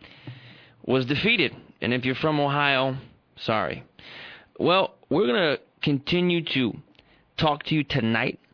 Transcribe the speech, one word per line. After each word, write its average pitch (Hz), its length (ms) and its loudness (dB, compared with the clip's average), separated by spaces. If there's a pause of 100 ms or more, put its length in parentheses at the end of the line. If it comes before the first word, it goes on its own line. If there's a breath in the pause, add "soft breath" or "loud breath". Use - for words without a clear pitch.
(880 loud breath)
was 131 200 2
defeated. 147 500 0 (240)
And 120 120 0
if 123 120 -2
you're 127 100 0
from 156 240 0
Ohio, 139 600 0 (380)
sorry. 92 460 -2 (800 loud breath)
Well, 180 340 2 (140)
we're 180 180 2
gonna 185 320 2 (220)
continue 170 640 2
to 127 320 -2 (600 soft breath)
talk 147 280 0
to 156 100 -2
you 151 80 2
tonight 117 560 -2 (160)